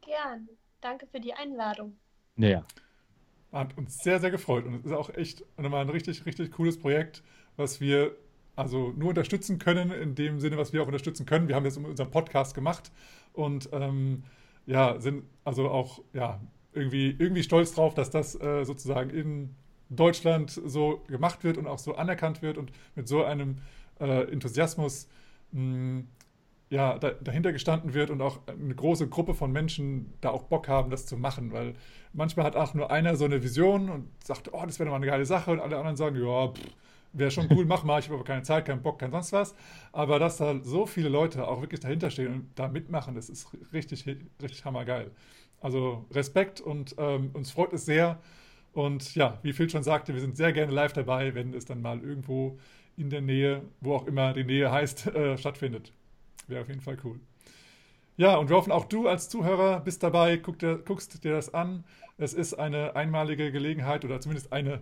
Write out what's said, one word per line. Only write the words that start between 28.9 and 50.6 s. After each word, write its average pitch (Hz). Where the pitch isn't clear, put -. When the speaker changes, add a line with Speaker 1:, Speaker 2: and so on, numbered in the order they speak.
Speaker 3:
Gruppe -
von 131
Menschen 139
da 131
auch 131
Bock -
haben, 135
das 131
zu 123
machen, 123
weil 120
manchmal 160
hat 151
auch 143
nur 147
einer 160
so 143
eine 139
Vision 185
und 143
sagt, -
"Oh, 160
das -
wäre 165
doch 151
mal 139
eine 135
geile 139
Sache", 175
und 160
alle 151
anderen 147
sagen, 147
"Ja, 123
pff, -
wäre 143
schon 160
cool, 175
mach 165
mal, 151
ich 143
habe 151
aber 127
keine 131
Zeit, 156
keinen 131
Bock, 143
kein 127
sonst 170
was." 202
Aber 147
dass 165
da 147
so 147
viele 170
Leute 143
auch 123
wirklich 147
dahinter 143
stehen 127
und 131
da 131
mitmachen, 143
das 117
ist 131
richtig, 156
richtig -
hammergeil. 123
Also 127
Respekt 190
und, 147
ähm, 139
uns 139
freut 180
es 165
sehr. 165
Und 143
ja, 123
wie 147
Phil 165
schon 156
sagte, 151
wir 127
sind 131
sehr 160
gerne 151